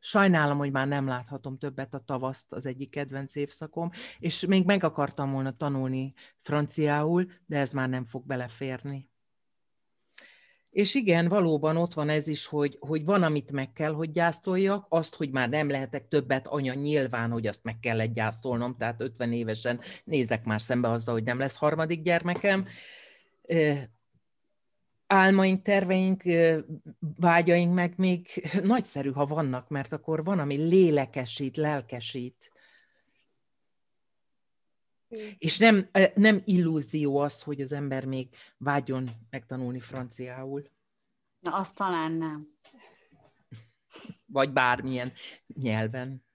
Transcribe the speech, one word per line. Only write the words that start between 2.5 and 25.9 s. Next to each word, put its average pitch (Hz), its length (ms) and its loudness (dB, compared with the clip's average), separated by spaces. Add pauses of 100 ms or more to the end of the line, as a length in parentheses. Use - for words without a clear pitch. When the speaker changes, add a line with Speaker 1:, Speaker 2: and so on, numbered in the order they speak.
Speaker 1:
az 131 140 -10
egyik 131 240 -10
kedvenc 139 440 -10
évszakom, 156 560 -8 (280)
és - 280 -4
még 190 180 4
meg 190 200 2
akartam 143 480 -2
volna 135 240 -4
tanulni 131 560 -4 (280)
franciául, 151 880 0 (200)
de 151 120 -2
ez 135 140 -2
már 131 160 -2
nem 127 160 -4
fog - 220 -12
beleférni. 135 840 -8 (1600)
És 202 240 2
igen, 175 340 4
valóban 160 480 2
ott 170 180 0
van 151 140 -2
ez 151 200 0
is, 151 180 -6
hogy, 143 340 -2
hogy 151 240 -4
van, 190 180 4
amit 151 300 0
meg 135 200 -6
kell, 156 200 -2
hogy 156 180 -4
gyásztoljak, 185 760 0
azt, 160 260 0
hogy 147 160 -4
már 127 180 0
nem 147 220 0
lehetek 135 380 -4
többet 131 380 0
anya, 135 280 -4
nyilván, 131 560 -2
hogy 117 160 -2
azt - 180 -6
meg 113 160 -8
kellett 113 320 0
gyászolnom, 117 640 -2
tehát 113 240 -4
ötven 117 320 -4
évesen 117 480 -4 (240)
nézek 120 400 0
már 110 180 0
szembe 123 280 0
azzal, 117 240 -2
hogy 113 100 -2
nem 123 140 -2
lesz 135 180 -4
harmadik 156 460 0
gyermekem. 175 640 2 (760)
Ö, 156 300 2 (1400)
álmaink, 190 500 6
terveink, 190 600 2